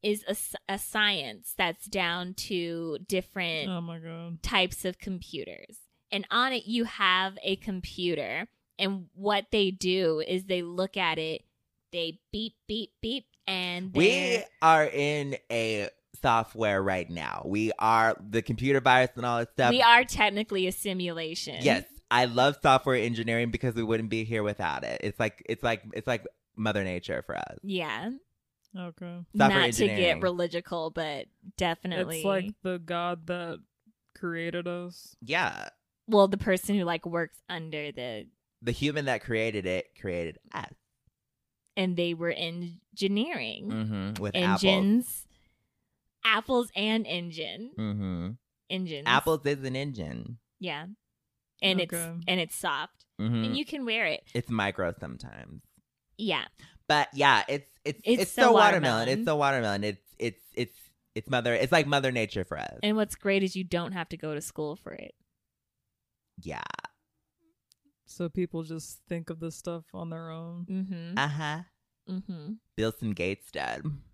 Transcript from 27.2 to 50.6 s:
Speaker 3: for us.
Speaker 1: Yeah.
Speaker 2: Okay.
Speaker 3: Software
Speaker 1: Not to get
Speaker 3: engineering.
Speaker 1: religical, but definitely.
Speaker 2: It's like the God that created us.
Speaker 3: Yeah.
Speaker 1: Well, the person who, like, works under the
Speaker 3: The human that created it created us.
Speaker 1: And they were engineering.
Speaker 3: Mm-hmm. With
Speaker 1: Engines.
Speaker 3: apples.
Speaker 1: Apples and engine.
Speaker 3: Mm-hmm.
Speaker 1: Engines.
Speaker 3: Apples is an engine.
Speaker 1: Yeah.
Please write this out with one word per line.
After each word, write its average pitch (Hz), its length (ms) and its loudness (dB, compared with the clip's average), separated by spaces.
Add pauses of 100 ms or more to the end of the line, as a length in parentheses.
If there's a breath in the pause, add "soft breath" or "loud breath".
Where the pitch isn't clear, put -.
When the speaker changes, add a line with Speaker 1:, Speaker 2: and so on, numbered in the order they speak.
Speaker 3:
for - 100 -6
us. 50 280 -8
Speaker 1:
Yeah. 175 480 -4 (680)
Speaker 2:
Okay. 175 420 -12 (160)
Speaker 3:
Software - 140 8
Speaker 1:
Not - 0 -
to 196 60 4
get 190 100 6 (260)
Speaker 3:
engineering. 170 300 2
Speaker 1:
religical, 175 680 -2
but 151 340 -6 (320)
definitely. 170 600 -2
Speaker 2:
It's 160 80 -6
like 196 360 0
the 185 160 -4
God 170 500 -6
that 175 320 -8 (560)
created 170 520 -4
us. 175 540 -10
Speaker 3:
Yeah. 120 480 -2 (380)
Speaker 1:
Well, 202 200 8
the 196 100 0
person 202 400 0
who, 185 80 2
like, 170 220 -2
works 170 320 -4 (100)
under 156 420 -8
the 123 360 -10 (340)
Speaker 3:
The 120 100 -2
human 143 340 0
that 123 180 0
created 110 420 0
it 90 220 -2 (120)
created 87 380 -4 (160)
us. - 200 -10 (1040)
Speaker 1:
And 185 220 0
they 170 160 0
were 170 180 -2
engineering. 175 1400 -4
Speaker 3:
Mm-hmm. 107 500 -4
With - 140 -2
Speaker 1:
Engines. 190 680 4
Speaker 3:
apples. - 220 -10 (960)
Speaker 1:
Apples 226 500 2
and 214 320 0
engine. 165 720 -8
Speaker 3:
Mm-hmm. 98 520 -2 (400)
Speaker 1:
Engines. 165 380 -6
Speaker 3:
Apples 143 380 4
is 143 180 0
an 131 120 -4
engine. 110 600 -6 (220)
Speaker 1:
Yeah. 160 260 -8 (760)